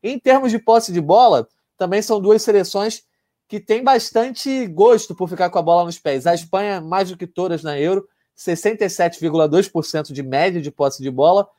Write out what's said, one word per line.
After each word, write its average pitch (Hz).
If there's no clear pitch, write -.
Em 240
termos 262
de 226
posse 226
de 170
bola, 170
também 190
são 214
duas 208
seleções 208
que 208
têm 226
bastante 254
gosto 190
por 180
ficar 175
com 185
a 170
bola 170
nos 170
pés. 139
A 170
Espanha, 190
mais 180
do 180
que 175
todas 175
na 147
Euro, 190
sessenta 208
e 180
sete 175
vírgula 160
dois 175
por 160
cento 151
de 139
média 156
de 147
posse 139
de 135
bola. 170